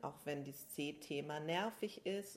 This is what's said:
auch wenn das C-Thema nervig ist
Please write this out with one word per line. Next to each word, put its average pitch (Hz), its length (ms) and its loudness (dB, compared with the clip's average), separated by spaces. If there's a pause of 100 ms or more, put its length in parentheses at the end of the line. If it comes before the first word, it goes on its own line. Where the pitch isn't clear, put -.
auch 147 200 -2
wenn 143 200 0
das 139 240 -8
C-Thema 147 720 0
nervig 196 680 2
ist 196 300 0